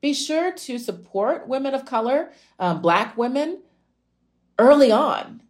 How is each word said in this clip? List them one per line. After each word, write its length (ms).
be 120
sure 400
to 260
support 680
women 240
of 100
color, 480
um, 240
Black 360
women, 440
early 360
on. 560